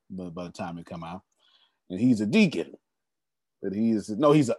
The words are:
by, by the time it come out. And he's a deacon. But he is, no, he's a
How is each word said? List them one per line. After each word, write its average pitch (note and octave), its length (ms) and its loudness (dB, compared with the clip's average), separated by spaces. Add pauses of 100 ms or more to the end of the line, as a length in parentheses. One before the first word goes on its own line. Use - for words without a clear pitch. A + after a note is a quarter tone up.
by, F#2 160 -10
by F2 180 -10
the F2 80 -12
time F2 260 -10
it E2+ 80 -14
come E2+ 180 -12
out. E2+ 200 -12 (640)
And F#2 100 -6
he's A#2 220 4
a G#2 60 0
deacon. D3+ 460 2 (880)
But F#2+ 120 -6
he A2+ 180 0
is, G#2+ 180 -2
no, C#3 220 4
he's D3 180 6
a A#2 100 -2